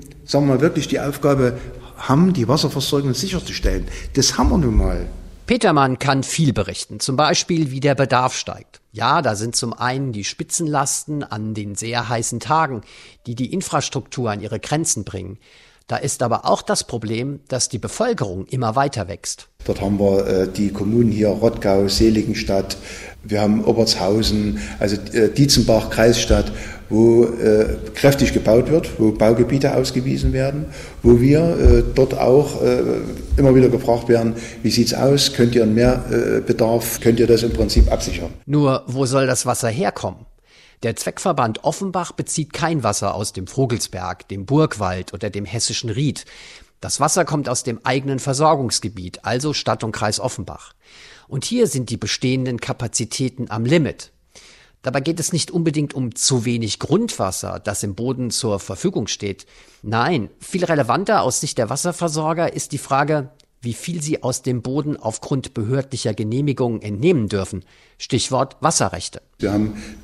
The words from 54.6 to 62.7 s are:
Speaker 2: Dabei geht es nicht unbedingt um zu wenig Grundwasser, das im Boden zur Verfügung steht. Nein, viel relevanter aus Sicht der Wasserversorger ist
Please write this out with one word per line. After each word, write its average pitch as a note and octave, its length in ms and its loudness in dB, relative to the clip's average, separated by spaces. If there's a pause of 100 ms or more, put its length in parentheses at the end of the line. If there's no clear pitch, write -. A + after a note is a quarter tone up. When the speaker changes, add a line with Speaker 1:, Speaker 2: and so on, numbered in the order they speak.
Speaker 2:
Dabei B2+ 180 -2
geht E3 220 -2
es - 100 -4
nicht - 200 -2
unbedingt D3+ 420 0
um B2 220 -4
zu B2 280 0
wenig A2+ 360 -2
Grundwasser, G2 840 -2
das G2+ 200 -4
im G2+ 120 -4
Boden B2 340 -4
zur G#2 300 -2
Verfügung A#2 480 -4
steht. - 380 -8 (380)
Nein, A2+ 460 0 (120)
viel F3+ 240 -4
relevanter D#3+ 560 2
aus A#2+ 180 0
Sicht - 180 -6
der A2+ 120 0
Wasserversorger D#3+ 800 -2
ist - 220 -8